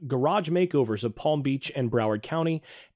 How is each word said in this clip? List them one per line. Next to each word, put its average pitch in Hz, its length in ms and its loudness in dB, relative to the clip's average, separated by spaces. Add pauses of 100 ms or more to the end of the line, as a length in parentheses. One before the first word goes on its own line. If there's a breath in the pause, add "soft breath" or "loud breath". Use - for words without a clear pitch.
Garage 151 440 0
Makeovers 143 520 2
of 113 140 -4
Palm 151 260 0
Beach 135 320 -2
and 123 160 0
Broward 110 320 2
County, 160 400 -2 (340 loud breath)